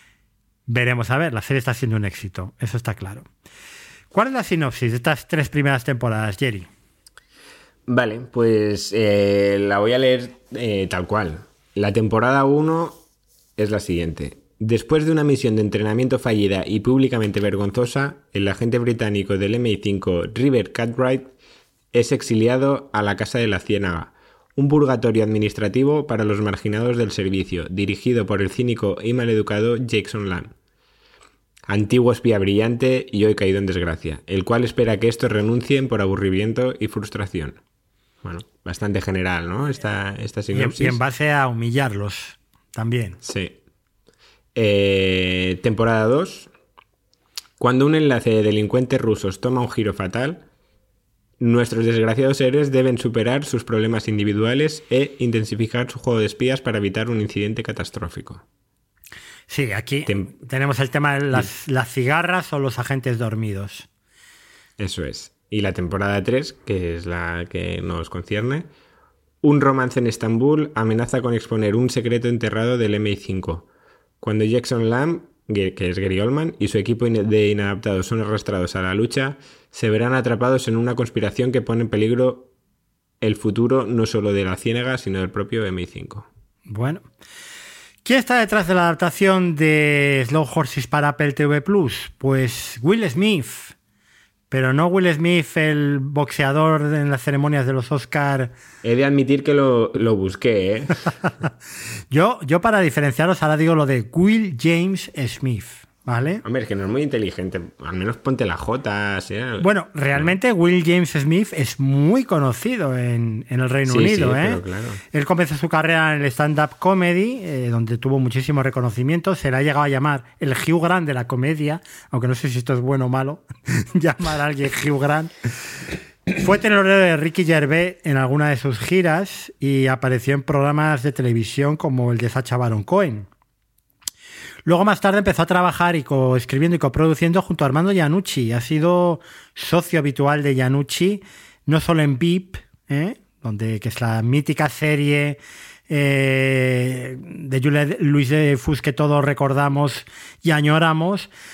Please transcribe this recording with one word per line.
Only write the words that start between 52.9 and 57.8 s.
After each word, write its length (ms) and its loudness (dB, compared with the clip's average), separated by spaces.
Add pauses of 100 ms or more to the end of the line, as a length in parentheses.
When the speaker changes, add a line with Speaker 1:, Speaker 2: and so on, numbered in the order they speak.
Speaker 2:
superar 460 0
sus 220 -4
problemas 420 0
individuales 800 0
e 300 0
intensificar 720 -2
su 80 -14
juego 220 0
de 60 2
espías 340 -2
para 160 -4
evitar 320 -2
un 100 -2
incidente 440 -4
catastrófico. 840 -10 (1000)